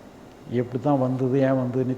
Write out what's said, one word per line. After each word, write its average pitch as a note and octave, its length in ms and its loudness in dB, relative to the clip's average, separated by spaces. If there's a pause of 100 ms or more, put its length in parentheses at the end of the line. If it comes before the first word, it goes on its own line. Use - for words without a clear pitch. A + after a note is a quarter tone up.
(640)
எப்படி A#2+ 240 -4
தான் C#3+ 180 4
வந்தது, B2+ 320 0 (120)
ஏன் C3 140 2
வந்ததுன்னு B2+ 360 -2